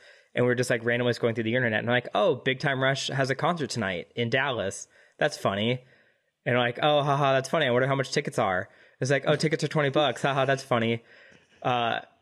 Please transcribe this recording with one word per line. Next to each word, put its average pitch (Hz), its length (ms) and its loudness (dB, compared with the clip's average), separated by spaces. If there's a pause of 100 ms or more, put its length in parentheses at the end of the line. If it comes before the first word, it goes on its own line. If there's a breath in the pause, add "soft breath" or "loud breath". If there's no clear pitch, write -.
(340 loud breath)
and 123 100 2
we 123 40 4
were 123 60 4
just, 123 160 0
like, 113 140 -2
randomly 120 280 2
scrolling 113 220 0
through 113 100 -2
the 113 120 0
internet, 113 240 0
and, 113 80 -4
like, 123 260 0
"Oh, 190 220 4
Big 131 220 -2
Time 135 240 -2
Rush 135 260 0
has 135 220 -2
a 131 40 -2
concert 151 360 -2
tonight 95 460 -4
in 117 140 -2
Dallas. 120 580 -2 (300 soft breath)
That's 151 180 0
funny." 113 480 0 (640 soft breath)
And 127 100 0
we're - 40 2
like, 120 220 -2
"Oh, 147 200 4
haha, 143 300 2
that's 135 180 0
funny. 160 160 0
I 123 40 2
wonder 123 160 2
how 139 100 0
much 131 160 -2
tickets - 260 -4
are." 98 300 0 (320 soft breath)
It's 131 100 -2
like, 139 160 0
"Oh, 151 100 4
tickets 156 260 -2
are 147 60 0
twenty 147 220 0
bucks. 139 320 0
Haha, 139 220 2
that's 135 180 0
funny." 117 400 0 (600 loud breath)
Uh, 117 380 0 (220)